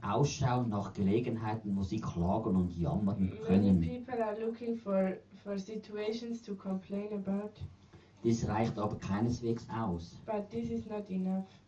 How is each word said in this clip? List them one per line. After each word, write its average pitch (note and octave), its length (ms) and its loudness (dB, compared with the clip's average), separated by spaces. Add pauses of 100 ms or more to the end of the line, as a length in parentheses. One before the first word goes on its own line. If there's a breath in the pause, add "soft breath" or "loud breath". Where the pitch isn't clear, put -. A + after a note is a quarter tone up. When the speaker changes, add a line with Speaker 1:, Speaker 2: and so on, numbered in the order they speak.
Speaker 1:
Ausschau B2 600 2
nach G#2 280 0
Gelegenheiten, A2 840 2
wo G2 80 2
sie G#2+ 180 0
klagen F#2+ 540 2
und F2 220 2
jammern F#2+ 540 2
Speaker 2:
Many - 60 -6 (100)
Speaker 1:
können. G2 340 8
Speaker 2:
people C#3 420 -2
are G#3+ 160 0
looking A#3 380 -2
for, F#3+ 360 2 (300)
for G3+ 160 -4
situations A3 840 -6
to G3+ 120 -8
complain G3 600 -4
about. G3 360 -2 (720 soft breath)
Speaker 1:
Dies A#2 240 2
reicht G#2+ 320 0
aber G#2 180 -2
keineswegs A#2 760 0
aus. G#2+ 560 -4
Speaker 2:
But G#3+ 240 -4
this A3+ 200 -4
is A3+ 160 -4
not G#3 220 -6
enough. F#3+ 380 -2 (220)